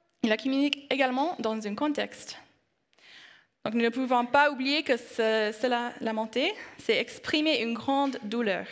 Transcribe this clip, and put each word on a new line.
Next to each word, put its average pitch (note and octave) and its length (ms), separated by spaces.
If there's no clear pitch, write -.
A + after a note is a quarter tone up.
il A3+ 80
la A3 80
communique C#4 520
également C4+ 480
dans A3 280
un G3+ 80
contexte. A3 640
Donc, A3 100
nous A#3 80
ne A#3 80
pouvons B3 340
pas C#4+ 260
oublier C#4 320
que C#4 140
ce, A3 640
cela, A#3+ 400
lamenter, A3+ 520
c'est - 180
exprimer - 640
une A#3 140
grande C4+ 480
douleur. G3+ 500